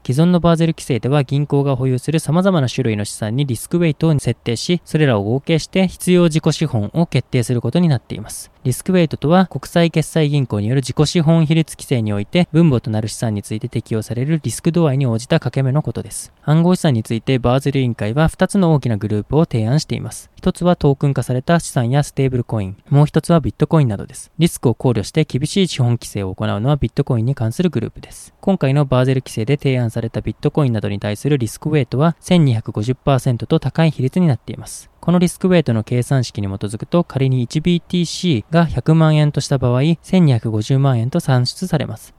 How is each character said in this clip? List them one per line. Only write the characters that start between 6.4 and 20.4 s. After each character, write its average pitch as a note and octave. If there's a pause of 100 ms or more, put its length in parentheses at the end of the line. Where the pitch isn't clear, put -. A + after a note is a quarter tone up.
己 D#3
資 -
本 G#2
を E3
決 -
定 B2
す B2+
る A#2+
こ A#2
と A#2+
に F3
な C3+
っ -
て -
い F#2+
ま -
す。 - (140)
リ B2+
ス -
ク -
ウ F#3
ェ F3
イ D#3
ト -
と C#3
は、 F3+
国 -
際 E3+
決 -
済 D#3
銀 C#3+
行 G#2
に G#2
よ B2
る C#3+
自 -
己 D3+
資 F3
本 E3
比 D3+
率 D#3+
規 -
制 B2
に G#2+
お G2+
い G2+
て、 F3
分 E3
母 B2
と -
な G#2+
る A2+
資 -
産 A2+
に G2+
つ -
い G#2+
て A#2+
適 -
用 A2
さ A2
れ B2
る D#3+
リ A#2+
ス -
ク E3+
度 E3
合 C3+
い C3
に C#3+
応 A2+
じ -
た E3+
掛 C#3+
け C#3
目 C3
の D3+
こ B2
と -
で -
す。 - (100)
暗 D#3+
号 F3+
資 -
産 D#3
に A2
つ -
い A2+
て、 C3+
バ B2
ー -
ゼ C#3
ル C3+
委 -
員 A#2+
会 G#2+
は D#3
二 -
つ -
の E3+
大 D3
き B2+
な A2
グ G#2
ル G#2
ー -
プ B2+
を E3
提 A2
案 C#3
し -
て A#2
い -
ま A2+
す。 -
一 -